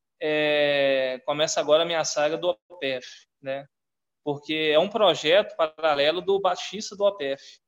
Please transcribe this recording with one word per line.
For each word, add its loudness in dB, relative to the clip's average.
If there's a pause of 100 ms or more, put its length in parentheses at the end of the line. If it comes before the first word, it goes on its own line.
(200)
É, 0
começa -2
agora 4
a -6
minha -2
saga -2
do -4 (100)
Opeth, -8 (340)
né? -10 (580)
Porque -4
é 6
um 0
projeto 2
paralelo 0
do 2
baixista 0
do -2
Opeth, -4